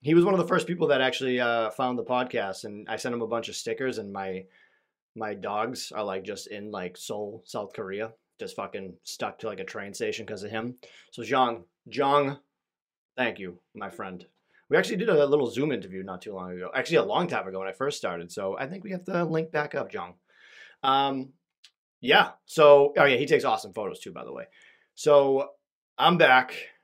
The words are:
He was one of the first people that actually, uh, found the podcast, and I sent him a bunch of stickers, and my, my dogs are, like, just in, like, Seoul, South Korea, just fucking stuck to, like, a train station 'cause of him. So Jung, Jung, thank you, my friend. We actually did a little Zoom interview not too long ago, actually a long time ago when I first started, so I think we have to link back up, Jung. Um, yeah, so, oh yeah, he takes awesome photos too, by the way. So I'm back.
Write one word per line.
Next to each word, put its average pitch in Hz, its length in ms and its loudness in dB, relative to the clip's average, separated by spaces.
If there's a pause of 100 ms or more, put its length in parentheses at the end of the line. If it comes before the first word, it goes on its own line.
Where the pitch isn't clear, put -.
He 147 140 2
was 175 100 10
one 196 100 2
of 175 60 2
the 170 80 0
first 180 180 2
people 165 220 -2
that 135 140 4
actually, 127 360 0
uh, 117 320 0
found 127 260 -2
the 117 60 -6
podcast, 117 640 -4
and 104 240 -14
I 110 80 -6
sent 120 180 -6
him 120 80 -4
a 110 60 -6
bunch 113 200 -4
of 107 60 -12
stickers, 113 440 -6
and 101 140 -10
my, 95 340 -8 (680)
my 107 200 -8
dogs 104 580 -6
are, 107 100 -6
like, 95 220 -6
just 101 240 -12
in, 104 240 -12
like, 92 240 -10
Seoul, 107 480 -10
South 104 280 -10
Korea, 107 420 -10 (260)
just 101 160 -12
fucking 95 380 -10 (100)
stuck - 360 -10
to, 113 60 -8
like, 104 140 -8
a 95 40 -8
train 101 300 -12
station 110 320 -6
'cause 104 160 -10
of 101 80 -10
him. 117 260 -6 (360)
So 120 100 -12
Jung, 117 440 0 (180)
Jung, 139 540 0 (760)
thank 117 220 -2
you, 90 220 -12 (140)
my 101 160 -10
friend. 92 360 -12 (440)
We 147 80 4
actually 185 180 0
did 214 140 0
a 156 160 6
little 139 240 2
Zoom 139 200 -2
interview 95 320 -6
not 95 200 -12
too 107 100 -12
long 92 180 -10
ago, 90 240 -10
actually 139 220 0
a 123 80 4
long 139 240 -2
time 107 180 -4
ago 95 140 -8
when 95 80 -6
I 95 40 -8
first 143 260 -4
started, 87 340 -6
so 98 260 -6
I 135 80 -6
think 185 160 -12
we 208 80 -12
have 185 140 -8
to 175 200 -2
link 160 280 -4
back 151 240 -4
up, - 160 -8
Jung. 90 220 -10 (680)
Um, 135 500 0 (720)
yeah, 156 300 4 (120)
so, 143 540 10
oh 139 80 8
yeah, 135 100 6
he 135 80 0
takes 139 200 2
awesome 110 280 -2
photos 98 280 -8
too, 98 120 -14
by 69 140 -12
the 64 80 -12
way. 64 140 -12 (480)
So 139 560 4 (440)
I'm 160 220 4
back. 131 340 6 (320)